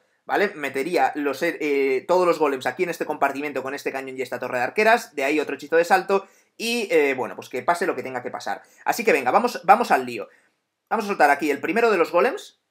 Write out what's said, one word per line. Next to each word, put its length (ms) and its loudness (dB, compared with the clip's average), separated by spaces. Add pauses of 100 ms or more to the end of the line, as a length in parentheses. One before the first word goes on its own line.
(260)
¿vale? 240 0
Metería 680 0
los, 260 -2
eh, 680 0
todos 200 4
los 100 2
golems 300 0
aquí 160 -2
en 60 -2
este 160 -6
compartimento 580 -2
con 100 -8
este 180 -6
cañón 240 -10
y 60 -8
esta 180 -8
torre 200 -4
de 60 0
arqueras, 500 0
de 80 -2
ahí 160 0
otro 160 -4
hechizo 200 -4
de 100 6
salto 420 2 (280)
y, 360 -4
eh, 240 4
bueno, 200 -6
pues 140 -16
que 140 -6
pase 240 0
lo 80 -2
que 80 -6
tenga 180 -6
que 100 -8
pasar. 300 -8 (240)
Así 180 0
que 100 4
venga, 180 2
vamos, 320 2
vamos 260 4
al 160 2
lío. 240 -8 (600)
Vamos 160 -2
a 20 -8
soltar 240 4
aquí 180 0
el 100 0
primero 300 2
de 80 2
los 140 2
golems 600 0